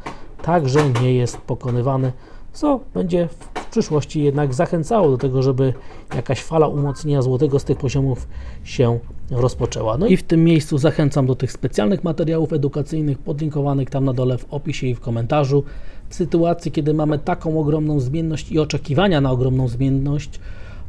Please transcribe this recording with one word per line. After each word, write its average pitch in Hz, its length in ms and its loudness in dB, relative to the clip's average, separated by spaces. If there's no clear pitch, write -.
także 151 380 2
nie 127 120 4
jest 123 240 0
pokonywane, 127 760 -2
co 285 260 0
będzie 175 340 0
w, - 320 -10
w - 100 -10
przyszłości 156 540 0
jednak 143 300 2
zachęcało 170 580 2
do 127 60 2
tego, 131 240 0
żeby 131 320 2
jakaś 131 280 -4
fala 160 240 2
umocnienia 143 540 0
złotego 131 380 2
z - 40 -4
tych 143 140 0
poziomów 135 500 0
się 117 360 2
rozpoczęła. 120 680 0
No 190 100 2
i 185 100 8
w - 60 -2
tym 165 200 4
miejscu 160 340 4
zachęcam 147 480 2
do 127 100 2
tych - 160 -4
specjalnych 202 520 0
materiałów 160 500 0
edukacyjnych 147 640 -2
podlinkowanych 143 720 -2
tam 135 160 0
na 135 80 2
dole 127 240 0
w - 160 -10
opisie 139 340 -4
i 123 80 0
w - 40 -12
komentarzu. 135 640 2
W - 60 -14
sytuacji, 170 560 0
kiedy 151 220 0
mamy 151 260 0
taką 165 400 -2
ogromną 151 400 2
zmienność 156 520 -2
i 160 80 2
oczekiwania 151 600 2
na 135 100 2
ogromną 131 360 2
zmienność, 135 720 0